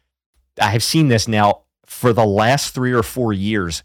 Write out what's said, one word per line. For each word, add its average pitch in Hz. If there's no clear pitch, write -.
I 104
have 113
seen 160
this 113
now 104
for -
the 110
last 107
three 127
or 117
four 117
years 98